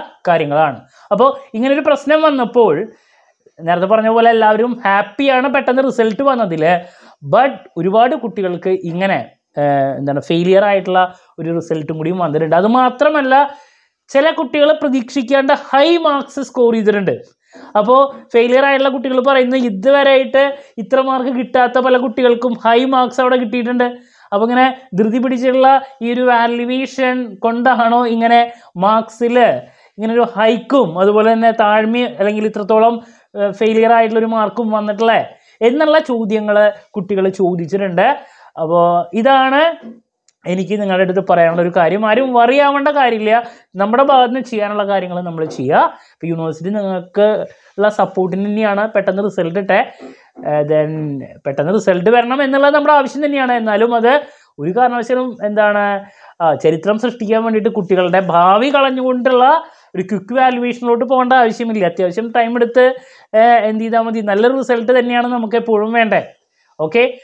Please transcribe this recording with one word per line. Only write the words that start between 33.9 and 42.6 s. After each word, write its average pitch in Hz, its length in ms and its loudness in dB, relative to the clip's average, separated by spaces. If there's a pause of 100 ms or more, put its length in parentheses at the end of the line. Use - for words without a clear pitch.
ആയിട്ടുള്ളൊരു 226 400 0
മാർക്കും 220 340 -4
വന്നിട്ടുള്ളേ 214 480 0 (420)
എന്നുള്ള 302 380 2 (120)
ചോദ്യങ്ങൾ 214 460 -2 (400)
കുട്ടികൾ 190 300 -2 (120)
ചോദിച്ചിട്ടുണ്ട്. 180 680 0 (480)
അപ്പോൾ 170 300 0 (280)
ഇതാണ് 262 480 2 (840)
എനിക്ക് 180 340 -4
നിങ്ങളുടെ 190 260 0
അടുത്ത് 180 220 -2
പറയാനുള്ള 170 360 2
ഒരു 175 120 -2
കാര്യം. 185 320 2
ആരും 254 260 2
വറി 240 320 4